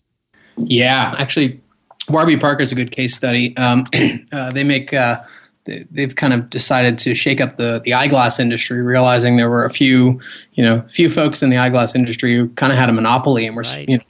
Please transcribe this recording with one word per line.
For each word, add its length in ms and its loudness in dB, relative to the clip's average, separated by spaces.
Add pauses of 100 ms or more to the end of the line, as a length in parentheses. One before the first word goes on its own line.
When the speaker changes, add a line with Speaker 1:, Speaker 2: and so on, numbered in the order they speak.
(560)
Speaker 1:
Yeah, 640 0
actually, 420 -2 (480)
Warby 300 2
Parker 240 0
is 100 -2
a 20 -6
good 180 -4
case 220 -4
study. 440 -2
Um, 260 2 (240)
<clears throat> 240 -8
uh, 180 -8
they 140 -4
make, 300 -2
uh, 280 0 (420)
they, 260 -12
they've 260 -6
kind 160 0
of 180 -2
decided 480 0
to 160 -2
shake 260 -2
up 160 -4
the, 280 -4
the 100 -2
eyeglass 460 2
industry, 420 -2
realizing 540 4
there 140 2
were 140 2
a 60 -2
few, 500 4 (340)
you 100 2
know, 180 2 (100)
few 160 2
folks 340 0
in 80 2
the 80 2
eyeglass 360 0
industry 400 0
who 160 2
kind 220 0
of 60 2
had 100 2
a 40 2
monopoly 540 0
and 80 -10
were, 80 -8
Speaker 2:
Right. 260 -10
Speaker 1:
you 100 2
know, 120 -4